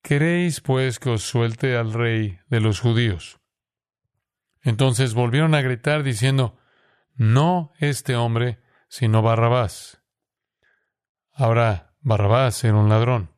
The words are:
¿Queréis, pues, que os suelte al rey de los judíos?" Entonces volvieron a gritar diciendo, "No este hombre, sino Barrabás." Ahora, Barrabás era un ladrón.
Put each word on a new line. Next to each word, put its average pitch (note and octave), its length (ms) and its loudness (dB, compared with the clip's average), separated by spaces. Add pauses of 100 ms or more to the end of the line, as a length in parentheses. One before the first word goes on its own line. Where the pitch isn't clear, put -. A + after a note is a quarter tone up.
¿Queréis, E3+ 600 -2
pues, C3 380 -2
que B2+ 120 -6
os A2 120 -2
suelte A#2 540 -2
al A2+ 160 -4
rey A2 460 -2 (100)
de A#2 120 0
los G#2+ 200 0
judíos?" A#2 600 -2 (1200)
Entonces B2 500 0
volvieron B2 420 0
a D3 60 2
gritar C3 420 -4
diciendo, C3 560 0 (580)
"No D3 640 2
este C#3 380 -2
hombre, A#2 440 -2 (280)
sino A2 340 2
Barrabás." A2+ 760 0 (1300)
Ahora, A#2 680 0
Barrabás A2 640 0
era A2 120 4
un G#2+ 120 4
ladrón. A2 500 0